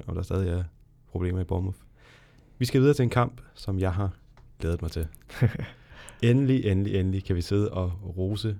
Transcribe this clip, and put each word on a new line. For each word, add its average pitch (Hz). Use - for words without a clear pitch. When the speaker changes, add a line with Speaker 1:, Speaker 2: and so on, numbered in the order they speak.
Speaker 1:
om 87
der 85
stadig 90
er 87
problemer 90
i 92
Bournemouth. 90
Vi 123
skal 127
videre 143
til 127
en 117
kamp, -
som 98
jeg 92
har 98
glædet 82
mig 82
til. 80
Speaker 2:
<laughs> 123
Speaker 1:
Endelig, 127
endelig, 98
endelig 95
kan 92
vi 87
sidde 101
og 90
rose, 101